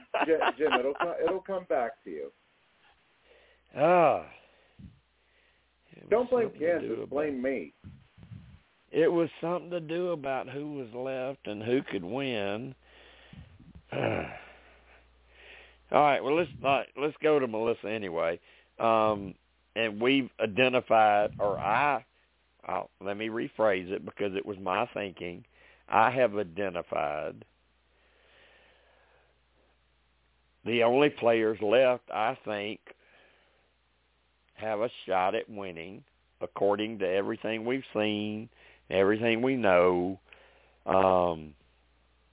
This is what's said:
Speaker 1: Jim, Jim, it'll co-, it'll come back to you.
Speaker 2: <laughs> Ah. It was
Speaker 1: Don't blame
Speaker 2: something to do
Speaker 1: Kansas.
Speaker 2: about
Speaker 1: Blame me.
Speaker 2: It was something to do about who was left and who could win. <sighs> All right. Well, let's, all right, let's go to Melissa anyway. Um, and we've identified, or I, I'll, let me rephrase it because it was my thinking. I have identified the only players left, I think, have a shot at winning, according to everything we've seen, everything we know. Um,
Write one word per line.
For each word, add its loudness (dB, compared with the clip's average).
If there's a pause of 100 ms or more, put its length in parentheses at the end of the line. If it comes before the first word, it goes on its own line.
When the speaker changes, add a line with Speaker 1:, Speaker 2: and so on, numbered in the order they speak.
(260)
Speaker 1:
Jim, 2 (160)
Jim, 0
it'll -2
co-, -4
it'll 0
come -8
back -4
to -12
you. -10
Speaker 2:
<laughs> -20 (1400)
Ah. 4 (1700)
It -20
was -6
Speaker 1:
Don't 2
blame 2
Speaker 2:
something -8
to -2
do 0
Speaker 1:
Kansas. -6
Speaker 2:
about -8
Speaker 1:
Blame -2
me. -4 (1200)
Speaker 2:
It 4
was 0 (120)
something -6
to -6
do -6
about -6
who -10
was -10
left -8
and -8
who 0
could -8
win. -6 (1160)
<sighs> -
All -4 (1600)
right. 4
Well, 0
let's, -2 (140)
all 4
right, -6 (120)
let's -4
go 4
to -2
Melissa -2
anyway. -4 (400)
Um, 2 (420)
and -2
we've 2 (120)
identified, 4
or 0
I, 0 (600)
I'll, -6 (100)
let -6
me -6
rephrase 0
it -6
because -6
it -4
was -8
my 0
thinking. -10 (440)
I 6
have 0
identified -6 (3250)
the 2
only 6
players 2
left, 4
I -2
think, -8 (1700)
have -6
a -2 (160)
shot 2
at -4
winning, -12 (380)
according -2
to -2
everything -2
we've -2 (120)
seen, -2 (400)
everything 2
we 0
know. 4 (640)
Um, 2 (800)